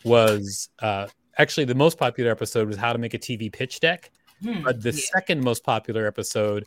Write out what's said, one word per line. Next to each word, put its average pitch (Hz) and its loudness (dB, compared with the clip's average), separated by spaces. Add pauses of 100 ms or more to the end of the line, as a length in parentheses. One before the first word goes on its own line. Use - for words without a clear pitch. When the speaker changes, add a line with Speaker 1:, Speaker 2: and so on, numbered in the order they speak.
Speaker 1:
was, 107 4 (100)
uh, 101 -2 (300)
actually 147 2
the 127 -2
most 156 4
popular 120 0
episode 110 -2
was 104 -6
how 117 0
to 117 -2
make 117 -6
a 120 -8
T - -8
V 110 -8
pitch - -8
deck. 165 0 (300)
Speaker 2:
Hmm, 208 -6
Speaker 1:
But 127 -2
the 117 0
Speaker 2:
yeah. 147 -6 (120)
Speaker 1:
second 185 0
most 120 0
popular 110 -2
episode 104 -2